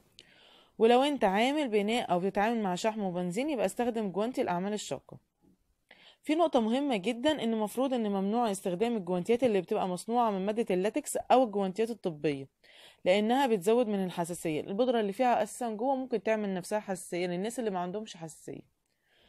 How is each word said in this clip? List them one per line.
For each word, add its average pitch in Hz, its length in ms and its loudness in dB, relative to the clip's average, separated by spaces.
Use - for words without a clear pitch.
ولو 240 240 8
انت 285 220 0
عامل 247 440 2
بناء 214 440 0
او 175 80 2
بتتعامل 208 420 0
مع 185 120 -2
شحم 220 280 -2
وبنزين، 180 480 -2
يبقى 220 160 0
استخدم 220 440 -2
جوانتي 233 320 -2
الاعمال 185 300 -2
الشاقة. 143 440 -8
في 302 120 -2
نقطة 311 260 2
مهمة 247 360 0
جدًا، 240 480 0
ان 226 80 0
المفروض 226 420 -2
ان 220 160 0
ممنوع 202 400 0
استخدام 196 460 -2
الجوانتيات 180 480 0
اللي 208 160 4
بتبقى 190 280 -2
مصنوعة 226 420 0
من 190 160 -2
مادة 220 280 0
اللاتكس 214 420 -2
او 247 260 4
الجوانتيات 202 480 -2
الطبية، 151 580 -4
لانها 220 420 4
بتزود 220 420 4
من 196 160 0
الحساسية. 170 560 -2
البودرة 233 400 0
اللي 202 120 0
فيها 247 300 2
اساسا 226 280 -6
جوه 233 260 -2
ممكن 247 260 -4
تعمل 208 320 0
نفسها 208 260 -4
حساسية 185 460 -4
للناس 185 320 -4
اللي 220 120 -2
ما 185 80 -2
عندهمش 190 380 -6
حساسية. 165 440 -14